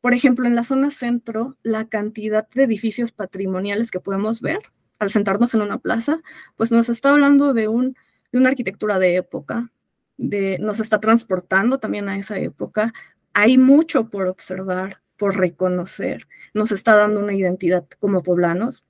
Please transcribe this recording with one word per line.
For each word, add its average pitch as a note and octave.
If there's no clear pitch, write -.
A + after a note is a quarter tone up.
por A#3+
ejemplo, B3
en A#3+
la A#3
zona C4+
centro, A#3+
la A3
cantidad G#3+
de C4+
edificios A3+
patrimoniales G3
que F#3
podemos G#3+
ver G4
al G#3
sentarnos A3+
en A3
una G3+
plaza, A#3
pues A3+
nos A#3
está C#4
hablando C#4+
de A3
un, B3
de B3
una B3+
arquitectura G#3
de F3+
época, G3
de, G3
nos G#3+
está G#3+
transportando G#3+
también G3+
a G3
esa G3
época. G#3
Hay A3+
mucho C4
por F#3+
observar, F#3
por G3
reconocer, F#3
nos G#3+
está A3
dando G#3
una G3+
identidad F3+
como F#3+
poblanos. F3